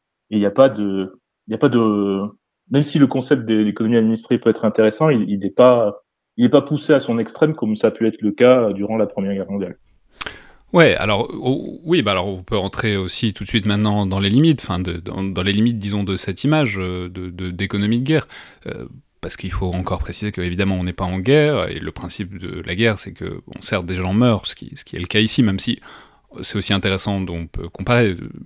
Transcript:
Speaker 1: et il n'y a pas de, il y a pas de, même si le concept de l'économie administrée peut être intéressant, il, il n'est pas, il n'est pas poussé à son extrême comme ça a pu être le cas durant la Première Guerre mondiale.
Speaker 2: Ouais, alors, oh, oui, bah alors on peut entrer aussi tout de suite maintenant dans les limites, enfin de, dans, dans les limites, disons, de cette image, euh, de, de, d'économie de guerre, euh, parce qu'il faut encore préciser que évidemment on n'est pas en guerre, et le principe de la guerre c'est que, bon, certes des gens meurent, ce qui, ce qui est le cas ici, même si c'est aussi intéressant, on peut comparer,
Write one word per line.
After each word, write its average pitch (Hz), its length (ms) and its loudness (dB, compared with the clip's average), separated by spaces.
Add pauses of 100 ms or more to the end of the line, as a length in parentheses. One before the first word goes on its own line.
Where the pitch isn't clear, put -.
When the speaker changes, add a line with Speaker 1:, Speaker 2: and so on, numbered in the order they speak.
(300)
Speaker 1:
et 107 60 -4
il 107 40 2
n'y 101 60 2
a 101 60 2
pas 135 180 6
de, 98 500 -4 (280)
il 107 40 -6
y 113 40 -4
a - 20 -4
pas 139 120 4
de, 104 520 2 (480)
même 139 140 2
si 147 160 0
le 135 80 6
concept 127 380 0
de 113 100 2
l'économie 107 420 2
administrée 113 400 2
peut 117 140 2
être - 120 -2
intéressant, 110 460 4
il, 110 180 2
il 101 120 -4
n'est 95 100 -4
pas, 120 540 4 (340)
il 120 60 2
n'est 123 80 6
pas 143 100 6
poussé 151 320 0
à 139 60 6
son 117 180 -2
extrême 151 380 0
comme 110 200 -2
ça 110 120 2
a 107 40 4
pu - 160 -2
être - 140 -4
le 104 100 0
cas 123 420 6
durant 104 220 -4
la 107 120 0
Première 98 260 -4
Guerre 95 160 -6
mondiale. 95 280 -6 (920)
Speaker 2:
Ouais, 156 240 6
alors, 107 380 0
oh, - 500 -4
oui, 165 180 2
bah 101 100 0
alors 92 160 0
on 92 160 -8
peut - 120 -4
entrer 101 400 -2
aussi 95 380 -2
tout - 100 -10
de - 60 -10
suite 104 160 0
maintenant 104 400 2
dans 95 160 -2
les 98 80 0
limites, 143 340 4
enfin 90 160 -4
de, 87 140 -4
dans, 87 280 -8
dans 95 220 -4
les 101 80 0
limites, 110 280 0
disons, 101 260 -4
de 95 100 -2
cette 95 300 -6
image, 143 340 0
euh, 90 300 -6
de, 90 200 -10
de, 90 200 -8
d'économie 101 500 -2
de 131 60 -4
guerre, 151 220 0 (400)
euh, - 180 -10 (340)
parce 85 160 -8
qu'il 92 160 -8
faut 95 160 -2
encore 90 320 -4
préciser 104 320 -6
que - 80 -8
évidemment 92 400 0
on 87 60 -2
n'est 90 80 -4
pas 95 100 -6
en 92 160 -4
guerre, 131 500 2
et 87 100 -8
le 82 120 -8
principe 95 460 -10
de 90 280 -10
la 90 80 -6
guerre 107 260 2
c'est 98 120 -14
que, - 140 -12
bon, - 340 -12
certes 92 260 -2
des 90 120 -4
gens 90 160 -2
meurent, 117 340 4
ce - 80 -6
qui, - 220 -16
ce - 80 -12
qui - 100 -14
est - 40 -8
le 90 80 -8
cas 107 120 0
ici, 110 240 2
même 98 160 2
si - 220 -4 (640)
c'est - 140 -4
aussi 98 140 -2
intéressant, 95 560 -2
on 85 180 -6
peut 87 220 -10
comparer, 117 460 2 (320)